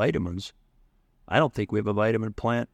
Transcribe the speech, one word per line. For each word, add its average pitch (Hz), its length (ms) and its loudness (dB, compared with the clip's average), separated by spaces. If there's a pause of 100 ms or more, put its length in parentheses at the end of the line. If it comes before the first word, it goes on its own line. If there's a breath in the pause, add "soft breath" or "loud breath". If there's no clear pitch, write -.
vitamins, 95 520 0 (760)
I 104 100 2
don't 151 160 2
think 104 160 -2
we 104 80 0
have 107 80 0
a 107 60 0
vitamin 110 400 0
plant 117 420 -2